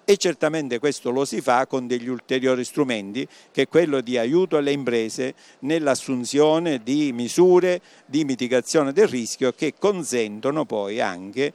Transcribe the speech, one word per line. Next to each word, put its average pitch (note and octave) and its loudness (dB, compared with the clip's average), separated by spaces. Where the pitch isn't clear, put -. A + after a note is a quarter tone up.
e G3+ 4
certamente D#3 -2
questo C3 -2
lo C3+ 0
si E3 -6
fa C3 2
con B2+ -4
degli A#2+ -4
ulteriori B2+ -2
strumenti, A#2+ -4
che - 0
è C3 -2
quello D#3 2
di B2 -4
aiuto D#3+ 2
alle C#3+ 0
imprese B2+ -2
nell'assunzione C#3+ 0
di C#3 0
misure F3+ 4
di D3 0
mitigazione B2+ 0
del G3 4
rischio B2 -2
che D3+ -4
consentono C3+ -2
poi G#2+ -4
anche G#2 -4